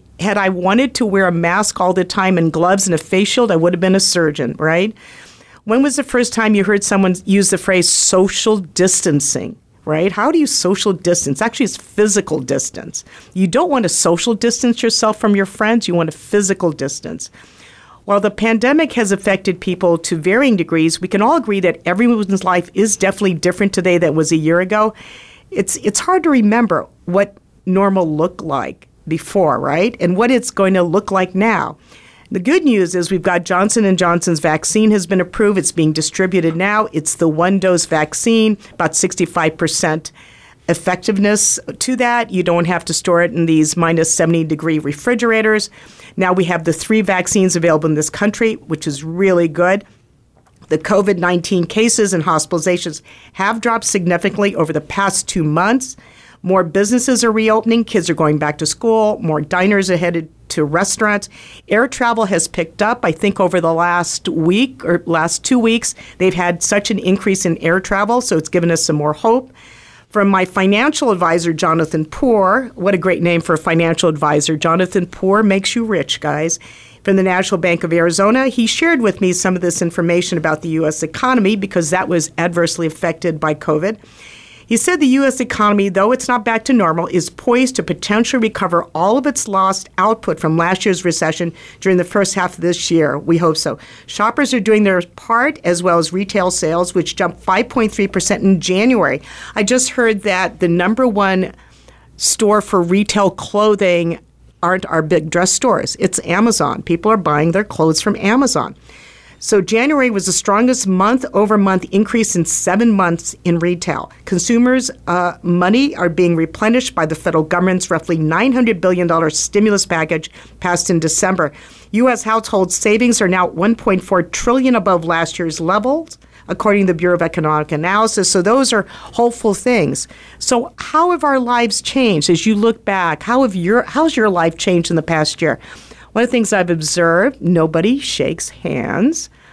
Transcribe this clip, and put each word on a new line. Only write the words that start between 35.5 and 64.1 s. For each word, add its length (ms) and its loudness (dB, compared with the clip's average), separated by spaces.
It's 140 -2
being 220 2
distributed 640 -2
now. 360 0
It's 220 -4
the 140 0
one-dose 580 2
vaccine, 720 0
about 240 -4
sixty-five 600 -2
percent 540 -2
effectiveness 920 0
to 180 -4
that. 360 0
You 100 0
don't 220 2
have 220 -2
to 80 -6
store 280 2
it 100 0
in 140 0
these 300 2
minus 360 2
seventy 300 2
degree 380 -2
refrigerators. 920 0
Now 160 2
we 120 2
have 200 -2
the 80 2
three 280 0
vaccines 540 0
available 340 2
in 60 2
this 160 -2
country, 440 -2
which 340 -8
is 160 -6
really 420 2
good. 380 0
The 120 -2
covid 400 0
nineteen 460 0
cases 480 0
and 120 0
hospitalizations 800 -2
have 260 -4
dropped 240 -2
significantly 720 0
over 160 0
the 80 -4
past 480 -4
two 160 -2
months. 520 0
More 200 2
businesses 580 0
are 80 2
reopening. 540 2
Kids 260 0
are 40 -2
going 240 2
back 200 -4
to 80 -4
school. 540 0
More 200 -2
diners 520 0
are 40 2
headed 320 -2
to 160 -2
restaurants. 640 0
Air 180 2
travel 380 -2
has 240 0
picked 340 -6
up. 220 0
I 80 2
think 260 -2
over 220 2
the 120 2
last 560 -2